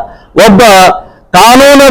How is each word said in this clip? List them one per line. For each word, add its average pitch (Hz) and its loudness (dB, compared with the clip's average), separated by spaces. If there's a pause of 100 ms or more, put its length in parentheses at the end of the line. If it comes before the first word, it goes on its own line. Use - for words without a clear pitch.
(460)
ಒಬ್ಬ 202 0 (720)
ಕಾನೂನು 269 0